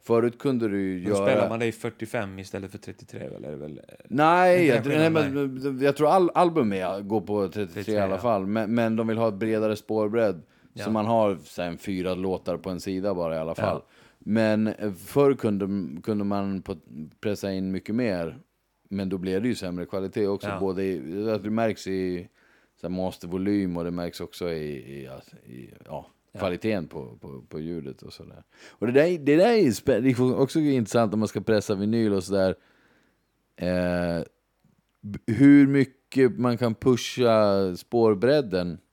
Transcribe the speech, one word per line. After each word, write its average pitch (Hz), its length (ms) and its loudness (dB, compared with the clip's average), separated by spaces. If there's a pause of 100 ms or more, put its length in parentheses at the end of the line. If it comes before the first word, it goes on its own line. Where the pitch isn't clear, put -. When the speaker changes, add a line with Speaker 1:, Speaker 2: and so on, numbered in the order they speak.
Speaker 1:
förut 117 380 0
kunde 123 300 0
du 101 120 0
ju 92 240 -4
Speaker 2:
Då 104 60 -2
Speaker 1:
göra 98 160 2
Speaker 2:
spelar 107 220 2
man 113 120 -4
det 120 60 0
i 113 60 -2
fyrtiofem 110 640 -8
istället 98 320 -10
för 101 80 -16
trettiotre, - 500 -16
väl? 50 160 -14
Är 71 60 -10
det 76 60 -10
väl, 73 220 -12
eh, - 160 -20 (140)
Speaker 1:
Nej, 175 460 6
Speaker 2:
är 180 40 4
det 175 60 6 (100)
Speaker 1:
jag, 113 100 2
Speaker 2:
skillnad? 151 280 4
Speaker 1:
nej, 151 200 2
men 139 220 -2 (220)
Speaker 2:
Nej. 127 80 -2
Speaker 1:
jag 139 120 4
tror 147 120 2
all-, 180 260 4
album 160 380 2
är, 92 280 -4
går 104 200 -2
på 101 280 -2
trettiotre 101 140 -6
i 98 40 -4
alla 82 60 -14 (120)
Speaker 2:
Trettiotre, 104 260 0
ja. 90 80 -2
Speaker 1:
fall. 101 280 0
Men, 107 280 -2
men 113 220 2
de 113 120 -2
vill 113 100 -2
ha 113 100 2
ett 104 60 -2
bredare 107 420 0
spårbredd. 107 680 0 (300)
Speaker 2:
Ja. 110 120 -10
Speaker 1:
Så 104 60 -4
man 107 160 0
har 107 380 2
så - 180 -10
här, 87 60 -4
en 82 100 -8
fyra 92 360 -4
låtar 90 420 -4
på 82 140 -8
en 90 100 -6
sida 95 340 -4
bara 82 220 -4
i - 20 -4
alla 80 180 -6
Speaker 2:
Ja. 117 60 -4
Speaker 1:
fall. 90 200 -2 (420)
Men, 107 420 2
eh, 104 260 -4
förr 139 420 2
kunde, 101 320 -2 (360)
kunde 104 220 -4
man 98 380 -4
på, 98 140 -8 (440)
pressa 101 320 -4
in 95 200 -4
mycket 95 220 -6
mer. 104 440 -4 (500)
Men 98 200 -4
då 95 100 -4
blev 92 240 -2
det 123 60 0
ju 113 60 0
sämre 87 320 -8
kvalitet 95 400 -4
också. 101 220 -4
Speaker 2:
Ja. 98 120 -6
Speaker 1:
Både 95 240 -2
i, 92 460 -4
att 107 140 -2
det 107 60 -4
märks 110 360 -2
i 92 420 -4 (520)
så - 80 -10
här, 92 60 -6
mastervolym, 92 840 -4
och 85 80 -4
det 87 60 -6
märks 87 300 -8
också 87 320 -8
i, 78 200 -6
i, 67 360 -14 (440)
i, 62 180 -18 (160)
ja, 69 200 -14 (280)
Speaker 2:
Ja. 104 60 -14
Speaker 1:
kvaliteten 92 480 -2
på, 62 320 -14
på, 67 280 -16
på 78 120 -10
ljudet 78 420 -10
och - 100 -18
sådär. - 300 -20 (280)
Och - 160 -6
det 120 60 0
där, 165 260 4
det 143 180 4
där 202 160 6
är 202 180 6
spä-, 110 300 2
det 131 100 4
är 123 300 2
också 139 200 0
intressant 120 540 2
om 110 40 0
man 107 100 0
ska - 120 -6
pressa 104 340 0
vinyl 107 380 0
och 95 120 0
sådär. 95 300 2 (1000)
Eh, 87 680 -2 (800)
b-, 101 260 -10
hur 139 400 8
mycket 131 720 2
man 120 200 0
kan 117 160 0
pusha 107 1040 2
spårbredden 107 1000 2 (140)